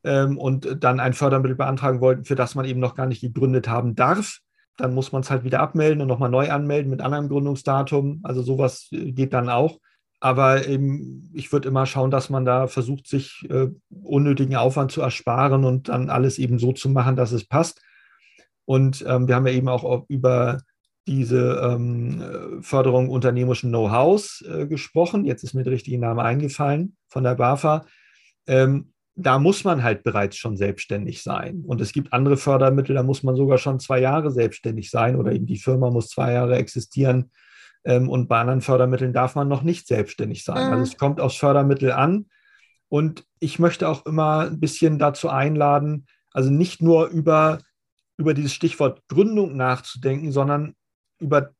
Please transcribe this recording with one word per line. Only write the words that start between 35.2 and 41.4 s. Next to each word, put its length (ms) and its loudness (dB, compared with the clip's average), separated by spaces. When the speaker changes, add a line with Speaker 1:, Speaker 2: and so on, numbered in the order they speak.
Speaker 1:
eben 120 -2
die 120 -4
Firma 320 0
muss 200 0
zwei 220 -2
Jahre 240 2
existieren. 760 -2
Ähm, 240 2
und 220 -2
bei 100 4
anderen 220 0
Fördermitteln 500 2
darf 240 0
man 140 0
noch 140 -2
nicht 240 -2
selbstständig 580 -4
sein. 220 -2
Speaker 2:
Mhm. 60 0
Speaker 1:
Also 100 0
es 140 -6
kommt 220 0
aufs 160 -2
Fördermittel 560 2